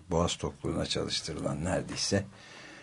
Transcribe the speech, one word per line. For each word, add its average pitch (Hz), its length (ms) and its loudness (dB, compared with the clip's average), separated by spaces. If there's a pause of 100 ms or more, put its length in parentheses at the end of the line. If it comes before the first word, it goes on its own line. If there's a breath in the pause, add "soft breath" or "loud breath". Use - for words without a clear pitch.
(120)
Boğaz 85 240 4
tokluğuna 80 500 -2
çalıştırılan 76 800 -2
neredeyse 90 600 2 (580 loud breath)